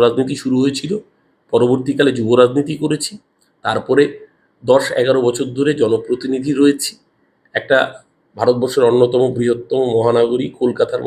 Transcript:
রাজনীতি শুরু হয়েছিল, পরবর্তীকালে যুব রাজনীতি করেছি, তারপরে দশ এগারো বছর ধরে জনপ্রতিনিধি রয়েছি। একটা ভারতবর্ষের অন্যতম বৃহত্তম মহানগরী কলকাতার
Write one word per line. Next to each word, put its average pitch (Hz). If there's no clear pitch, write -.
রাজনীতি 131
শুরু 127
হয়েছিল, 139
পরবর্তীকালে 131
যুব 110
রাজনীতি 143
করেছি, 151
তারপরে 120
দশ 127
এগারো 131
বছর 120
ধরে 143
জনপ্রতিনিধি 127
রয়েছি। 143
একটা 131
ভারতবর্ষের 123
অন্যতম 123
বৃহত্তম 120
মহানগরী 117
কলকাতার 123